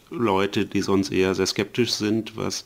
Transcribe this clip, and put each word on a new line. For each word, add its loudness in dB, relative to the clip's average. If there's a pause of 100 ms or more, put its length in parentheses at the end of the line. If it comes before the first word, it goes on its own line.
Leute, 0
die -2
sonst 2
eher 2
sehr 2
skeptisch -2
sind, -2
was -6